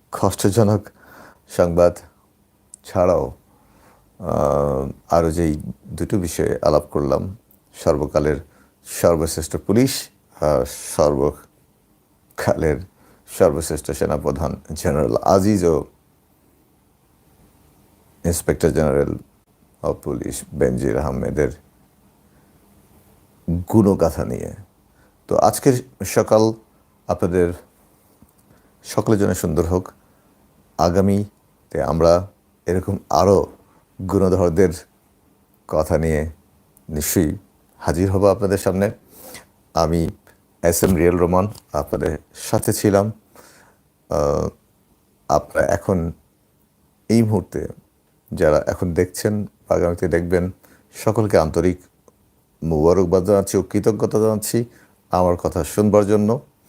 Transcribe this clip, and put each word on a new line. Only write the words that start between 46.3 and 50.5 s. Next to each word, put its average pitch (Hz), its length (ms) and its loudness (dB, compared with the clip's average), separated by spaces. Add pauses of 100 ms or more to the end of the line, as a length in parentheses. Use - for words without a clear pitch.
এই 113 140 4
মুহূর্তে 101 440 -4 (680)
যারা 76 340 4
এখন 90 260 -4
দেখছেন 98 540 -2 (220)
আগামীতে 87 380 0
দেখবেন। 87 380 0 (500)